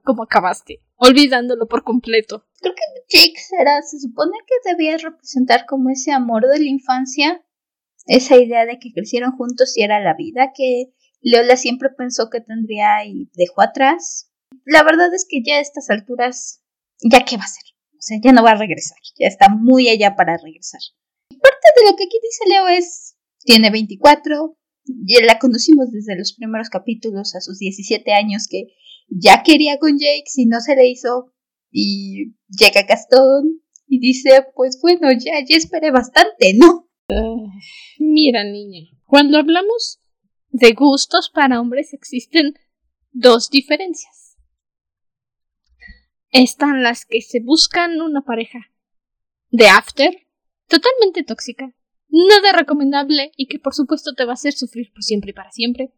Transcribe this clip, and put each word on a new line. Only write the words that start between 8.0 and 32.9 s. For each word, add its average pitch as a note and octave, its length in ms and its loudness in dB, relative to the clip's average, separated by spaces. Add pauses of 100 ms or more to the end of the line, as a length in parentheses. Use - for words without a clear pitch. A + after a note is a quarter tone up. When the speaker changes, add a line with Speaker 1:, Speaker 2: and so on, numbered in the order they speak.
Speaker 2:
esa C4 300 4
idea A#3 300 4
de A#3+ 120 -10
que B3 140 -20
crecieron B3 400 -6
juntos B3+ 440 -4
y A3+ 60 0
era G#3 180 0
la G3 140 -2
vida C4 400 -4
que B3+ 380 -4 (280)
Leola A#3+ 360 2
siempre B3+ 400 -6
pensó B3 340 -8
que A#3 100 -8
tendría G#3+ 640 -4
y F#3+ 300 -14
dejó F3 280 -2
atrás. - 720 -4 (320)
La D4+ 180 4
verdad E4 320 2
es F#4 140 -8
que C4+ 140 -8
ya D4 140 -4
a D4 40 0
estas C#4+ 280 -10
alturas, A#3+ 760 -8 (380)
¿ya B3 240 4
qué B3 120 -8
va F#3+ 60 -12
a - 40 -12
hacer? - 180 -18 (280)
O - 80 -20
sea, G#3+ 220 -10
ya C4 100 6
no A#3+ 100 6
va A3+ 100 6
a G#3 60 0
regresar, - 400 -10 (200)
ya - 80 -2
está G3 220 0
muy A#3+ 400 2
allá G#3 260 0
para E3+ 220 -2
regresar. - 440 -20 (500)
Y - 60 -20
parte - 200 4 (200)
de G#4+ 140 8
lo - 60 0
que G4 80 -8
aquí G#4 180 -6
dice A4+ 260 -10
Leo F#4+ 200 2
es, F4 480 -4 (240)
tiene A3 300 4
veinticuatro, D4 840 0 (280)
ya A3+ 400 2
la A3+ 140 4
conocimos C4 520 2
desde G#3 260 -10
los G3 180 -10
primeros A3 360 -10
capítulos A3+ 640 -8
a F#3 60 -14
sus F#3+ 180 -16
diecisiete G3+ 540 -8
años G#3 360 -2
que F#3+ 200 -12 (400)
ya F#3+ 340 4
quería D4 360 2
con D4 200 2
Jake, D4 280 -2
si B3+ 200 -2
no A3+ 140 0
se C4+ 160 -2
le B3+ 120 6
hizo, B3 440 -6 (380)
y G3 640 -8 (140)
llega G3 340 2
Gastón C4+ 800 2 (240)